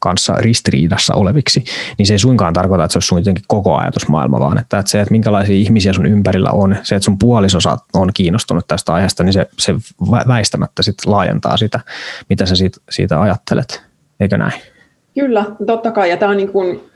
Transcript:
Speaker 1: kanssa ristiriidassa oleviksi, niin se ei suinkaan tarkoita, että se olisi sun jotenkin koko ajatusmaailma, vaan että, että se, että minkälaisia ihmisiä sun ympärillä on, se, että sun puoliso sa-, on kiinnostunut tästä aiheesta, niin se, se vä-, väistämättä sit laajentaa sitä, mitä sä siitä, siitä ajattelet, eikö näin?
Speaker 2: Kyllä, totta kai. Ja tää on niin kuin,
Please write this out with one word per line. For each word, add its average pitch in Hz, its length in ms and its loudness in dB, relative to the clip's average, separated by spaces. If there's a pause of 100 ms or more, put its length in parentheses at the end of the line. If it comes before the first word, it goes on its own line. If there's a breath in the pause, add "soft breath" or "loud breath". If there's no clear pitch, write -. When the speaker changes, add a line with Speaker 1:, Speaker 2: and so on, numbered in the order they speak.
Speaker 1:
kanssa 92 340 -2
ristiriidassa - 800 0
oleviksi, 110 500 2 (340 loud breath)
niin 101 80 2
se 104 80 4
ei 101 40 2
suinkaan 104 360 2
tarkoita, 90 300 2
että - 80 -2
se - 40 0
olisi 85 120 -2
sun 90 100 2
jotenkin 92 300 0
koko 95 280 0
ajatusmaailma, 67 640 0
vaan 73 180 0
että, - 200 -4
että 98 120 -2
se, 107 100 0
että 101 120 0
minkälaisia 104 440 2
ihmisiä 101 360 2
sun 92 140 0
ympärillä 104 440 2
on, 196 320 2
se, - 120 -2
että 196 100 0
sun 196 140 0
puoliso 196 420 2
sa-, 160 180 0 (160)
on 185 200 2
kiinnostunut 90 540 -2
tästä 85 240 -4
aiheesta, 90 320 0
niin 95 80 2
se, 95 140 2 (120)
se - 140 -2 (380)
vä-, 120 180 2
väistämättä - 540 -2
sit 101 140 -2 (100)
laajentaa 98 500 0
sitä, 110 240 -2 (500 loud breath)
mitä 98 160 0
sä 92 100 0
siitä, 92 220 0 (120)
siitä 78 300 0
ajattelet, - 600 -2 (380)
eikö 98 180 0
näin? - 140 -2 (600 loud breath)
Speaker 2:
Kyllä, 240 300 0 (220)
totta 226 260 -2
kai. 196 180 0
Ja 175 60 0
tää 202 120 0
on 202 80 2
niin 196 160 -2
kuin, 185 280 -2 (160)